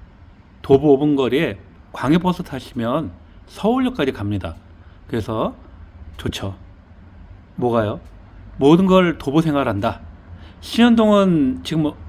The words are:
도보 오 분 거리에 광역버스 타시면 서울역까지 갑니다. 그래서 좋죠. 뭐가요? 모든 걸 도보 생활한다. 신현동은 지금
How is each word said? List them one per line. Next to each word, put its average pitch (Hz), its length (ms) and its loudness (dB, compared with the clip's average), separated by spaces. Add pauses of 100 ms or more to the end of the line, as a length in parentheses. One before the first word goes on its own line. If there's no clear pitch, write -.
(600)
도보 143 320 4
오 135 60 6
분 147 180 0
거리에 131 400 -2 (360)
광역버스 170 500 0
타시면 123 680 -6 (360)
서울역까지 247 680 -2
갑니다. 101 440 -6 (520)
그래서 117 460 -4 (640)
좋죠. 98 400 -8 (1000)
뭐가요? 117 460 -2 (560)
모든 165 300 6
걸 185 320 2
도보 143 220 -2
생활한다. 127 600 -2 (600)
신현동은 202 1040 2
지금 156 300 -4 (160)